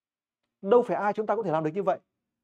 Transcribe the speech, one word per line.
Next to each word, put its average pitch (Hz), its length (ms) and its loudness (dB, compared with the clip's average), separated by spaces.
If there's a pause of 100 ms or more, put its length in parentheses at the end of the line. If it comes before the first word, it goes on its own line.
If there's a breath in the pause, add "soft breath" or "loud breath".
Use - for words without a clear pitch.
(600)
Đâu 233 200 4
phải 180 160 -2
ai 202 160 -2
chúng 214 120 -4
ta 208 100 0
có 220 80 -4
thể 175 80 -2
làm 156 120 0
được 156 100 -2
như 196 100 -4
vậy. 175 160 0 (440)